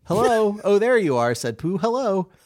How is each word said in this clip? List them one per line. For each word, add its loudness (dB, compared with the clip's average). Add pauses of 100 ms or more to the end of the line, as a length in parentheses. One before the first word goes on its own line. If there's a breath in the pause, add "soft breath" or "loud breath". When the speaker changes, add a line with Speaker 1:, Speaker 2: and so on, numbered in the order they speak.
Speaker 1:
Hello. 0
Speaker 2:
<laughs> -20
Speaker 1:
Oh, 4
there 2
you 0
are," 0
said -6
Pooh. -4
"Hello. -2 (160 soft breath)